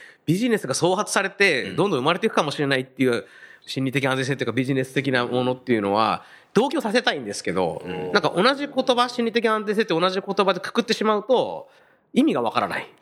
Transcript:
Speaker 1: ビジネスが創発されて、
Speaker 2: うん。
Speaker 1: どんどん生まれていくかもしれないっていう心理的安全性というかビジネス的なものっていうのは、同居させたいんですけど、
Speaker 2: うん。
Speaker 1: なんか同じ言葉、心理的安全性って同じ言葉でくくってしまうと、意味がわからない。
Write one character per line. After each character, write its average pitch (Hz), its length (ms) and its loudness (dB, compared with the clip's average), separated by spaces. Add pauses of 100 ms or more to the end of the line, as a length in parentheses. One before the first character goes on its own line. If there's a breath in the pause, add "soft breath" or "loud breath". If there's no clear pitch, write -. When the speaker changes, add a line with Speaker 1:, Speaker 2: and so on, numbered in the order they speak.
(260 loud breath)
Speaker 1:
ビ 165 100 2
ジ 240 140 0
ネ 214 80 2
ス - 80 -10
が 127 80 -2
創 180 220 2
発 202 160 -4
さ 208 100 2
れ 190 80 -2
て、 151 400 2
Speaker 2:
う - 40 -10
ん。 - 20 -10
Speaker 1:
ど 185 100 2
ん 208 60 0
ど 151 60 0
ん - 20 -2
生 123 40 -2
ま 156 100 4
れ 180 40 -4
て 220 80 -2
い 214 40 0
く - 40 -6
か 208 80 2
も 151 80 -2
し - 80 -8
れ 147 80 0
な 139 100 2
い 131 40 0
っ 131 40 -4
て 131 200 -2
い 127 40 4
う 117 160 -2 (420 loud breath)
心 135 180 -6
理 131 80 -2
的 139 140 0
安 131 100 2
全 131 80 0
性 135 120 -2
と 117 60 -2
い - 20 -2
う - 20 -4
か 117 60 -2
ビ 131 120 0
ジ 135 100 -2
ネ 131 100 0
ス - 80 -14
的 135 200 0
な 123 140 2
も 123 180 0
の 127 80 0
っ 127 80 -4
て 127 120 0
い 110 60 4
う - 20 0
の 101 140 2
は、 107 300 2 (300 loud breath)
同 240 140 4
居 302 120 -2
さ 220 120 -2
せ 233 100 2
た 240 120 0
い 147 60 -6
ん 123 40 -8
で 101 80 -6
す - 100 -10
け 101 100 -4
ど、 85 320 -2
Speaker 2:
う 85 40 -12
ん。 90 240 -6
Speaker 1:
な 202 80 4
ん - 20 -6
か 151 140 0
同 175 60 2 (120)
じ 277 120 -8
言 254 300 0
葉、 240 120 2
心 240 180 -2
理 226 60 -4
的 233 140 0
安 214 180 0
全 208 100 -2
性 214 80 0
っ - 40 0
て 165 120 0
同 180 120 2
じ 185 100 -4
言 190 260 0
葉 190 80 2
で 180 60 -8
く - 120 -10
く 240 100 0
っ - 20 2
て 226 80 0
し - 120 -2
ま 214 120 2
う 202 100 -4
と、 110 420 0 (440 soft breath)
意 269 120 4
味 262 100 4
が 127 80 0
わ 113 80 0
か 120 100 0
ら 101 80 0
な 85 120 -6
い。 - 80 -12 (140)